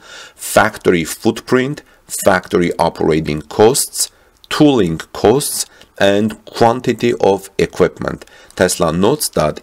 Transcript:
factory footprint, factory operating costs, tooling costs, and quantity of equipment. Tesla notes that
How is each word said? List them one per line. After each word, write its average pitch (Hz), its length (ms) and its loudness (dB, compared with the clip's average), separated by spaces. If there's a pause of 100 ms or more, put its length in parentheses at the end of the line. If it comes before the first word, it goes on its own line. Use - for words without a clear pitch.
(360)
factory 98 720 0
footprint, 127 800 -4 (220)
factory 92 720 0
operating 78 640 -2
costs, - 680 2 (380)
tooling 113 480 2 (160)
costs, - 520 0 (340)
and 101 460 -2
quantity 120 760 0
of 98 360 0
equipment. - 640 -2 (320)
Tesla 87 380 0
notes 107 360 0
that 76 340 -2